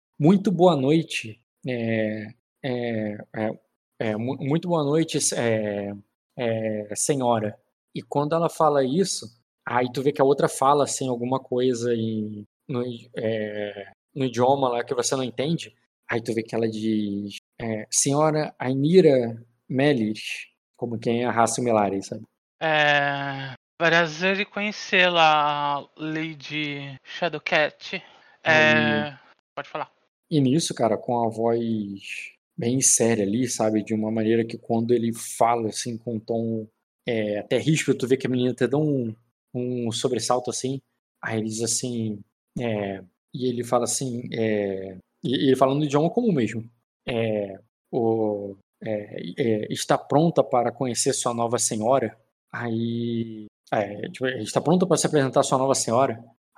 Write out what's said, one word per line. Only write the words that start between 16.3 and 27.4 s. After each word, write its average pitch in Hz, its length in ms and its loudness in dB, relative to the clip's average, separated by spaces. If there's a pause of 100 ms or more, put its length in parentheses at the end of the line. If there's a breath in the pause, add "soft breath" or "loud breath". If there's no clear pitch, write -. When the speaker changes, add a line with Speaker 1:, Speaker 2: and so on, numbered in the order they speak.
Speaker 1:
vê 110 100 -2
que - 120 -10
ela 113 140 0
diz, 107 680 -4 (240)
é, 110 300 -6
"Senhora 151 680 0
Ainira 135 840 4 (240)
Melis", 127 800 0 (300)
como 117 220 -6
quem 117 240 0
é 123 40 0
a 117 60 0
raça 117 280 2
Milari, 101 420 2
sabe? 110 200 -12 (400)
Speaker 2:
É, 143 920 2 (240)
prazer 170 640 2
em 208 40 0
conhecê-la, 156 1400 2 (120)
Lady 151 1080 -6
Shadowcat. 160 960 -2 (400 soft breath)